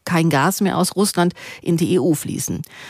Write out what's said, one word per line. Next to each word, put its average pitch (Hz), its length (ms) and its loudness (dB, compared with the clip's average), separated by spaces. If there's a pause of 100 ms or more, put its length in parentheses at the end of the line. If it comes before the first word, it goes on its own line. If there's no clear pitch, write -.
kein 165 260 2
Gas 147 300 2
mehr 196 180 0
aus - 180 -2
Russland 185 360 2 (300)
in 170 140 0
die 170 180 2
E 180 60 4
U 156 140 2
fließen. - 480 -6 (280)